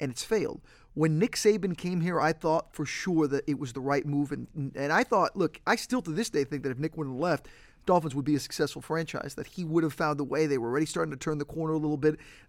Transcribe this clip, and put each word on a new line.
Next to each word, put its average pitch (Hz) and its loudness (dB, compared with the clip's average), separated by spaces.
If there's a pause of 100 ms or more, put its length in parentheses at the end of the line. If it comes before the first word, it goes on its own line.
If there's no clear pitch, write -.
and 139 -4
it's - -8
failed. - -2 (340)
When 156 2
Nick 220 2
Saban 202 2
came 180 -2
here, 170 0
I 156 4
thought 160 0
for 151 -4
sure 160 2
that 135 0
it 143 0
was 131 -6
the 135 -8
right 139 0
move. 143 0
And, 131 -6 (300)
and 143 -2
I 202 4
thought, 196 2
look, 180 0
I 208 4
still 247 -2
to 165 -6
this 208 -2
day 143 2
think 135 -6
that 139 -2
if 123 -6
Nick 156 -4
wouldn't 139 -6
have 127 -4
left, 165 0 (360)
Dolphins 165 2
would 139 -2
be 147 2
a 131 0
successful - -4
franchise, 156 -6
that - -10
he 180 -8
would 165 2
have 156 0
found 151 0
a 143 0
way. 151 2
They 143 2
were 117 0
already 147 0
starting 160 -2
to 139 -8
turn 151 -2
the 143 -4
corner 160 -4
a 160 2
little 151 0
bit. 151 2 (320)